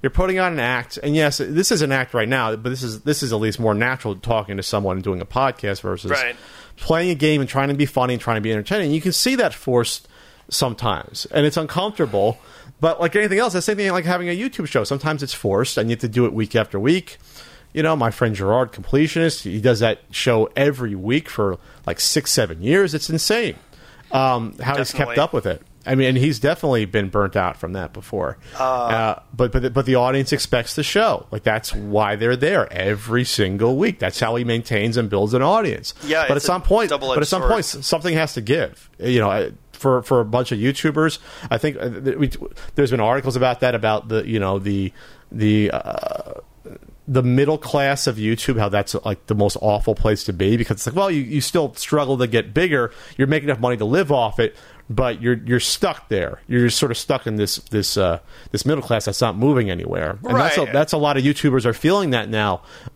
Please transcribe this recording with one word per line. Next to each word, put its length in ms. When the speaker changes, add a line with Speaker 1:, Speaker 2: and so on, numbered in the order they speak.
Speaker 1:
you're 80
putting 260
on 160
an 60
act. 420
And 140
yes, 240
this 320
is 100
an 120
act 200
right 160
now, 260
but 140
this 140
is, 180
this 220
is 100
at 60
least 200
more 140
natural 440
talking 400
to 60
someone 340
and 60
doing 180
a 40
podcast 560
versus 300
Speaker 2:
Right. 240
Speaker 1:
playing 340
a 60
game 260
and 80
trying 200
to 40
be 140
funny 260
and 80
trying 160
to 40
be 100
entertaining. 400
You 100
can 120
see 220
that 180
forced 540
sometimes, 800
and 180
it's 120
uncomfortable. 800
But 200
like 160
anything 220
else, 160
the 80
same 160
thing 140
like 140
having 220
a 80
YouTube 320
show. 160
Sometimes 380
it's 140
forced, 420
and 120
you 40
have 80
to 80
do 160
it 80
week 220
after 240
week. 380
You 100
know, 120
my 160
friend 240
Gerard, 380
Completionist, 680
he 180
does 180
that 200
show 460
every 380
week 340
for, 280
like, 160
six, 300
seven 300
years. 320
It's 160
insane, 460
um, 480
how 180
he's 140
kept 240
Speaker 2:
Definitely. 40
Speaker 1:
up 140
with 120
it. 160
I 100
mean, 140
and 80
he's 220
definitely 460
been 240
burnt 280
out 200
from 160
that 200
before. 440
Speaker 2:
Uh, 40
Speaker 1:
Uh, 560
but, 200
but, 200
but 120
the 100
audience 380
expects 420
the 80
show. 480
Like, 120
that's 300
why 440
they're 180
there 380
every 500
single 540
week. 220
That's 200
how 160
he 80
maintains 540
and 120
builds 240
an 80
audience. 520
Speaker 2:
Yeah, 200
Speaker 1:
But 80
at 60
Speaker 2:
it's 80
a 20
Speaker 1:
some 160
point, 260
Speaker 2:
double-edged 260
Speaker 1:
but 80
at 40
some 160
Speaker 2:
sword. 80
Speaker 1:
point, 140
s-, 200
something 300
has 180
to 80
give. 480
You 220
know, 100
I, 200
for, 320
for 160
a 60
bunch 260
of 80
YouTubers, 580
I 80
think, 200
uh, 120
th-, 280
we, 120
there's 160
been 80
articles 380
about 240
that, 120
about 360
the, 180
you 120
know, 200
the, 320
the, 400
uh, 640
the 160
middle 340
class 480
of 120
YouTube, 420
how 100
that's, 240
like, 220
the 80
most 280
awful 340
place 300
to 80
be 240
because 200
it's 80
like, 100
well, 140
you, 140
you 180
still 320
struggle 460
to 80
get 260
bigger. 380
You're 100
making 220
enough 100
money 180
to 80
live 260
off 280
it, 160
but 320
you're, 120
you're 140
stuck 500
there. 380
You're 200
just 100
sort 140
of 60
stuck 280
in 120
this, 180
this, 260
uh, 220
this 140
middle 180
class 220
that's 140
not 160
moving 360
anywhere. 520
And 140
that's 200
a, 60
Speaker 2:
Right. 100
Speaker 1:
that's 200
a 40
lot 200
of 60
YouTubers 420
are 80
feeling 380
that 180
now. 320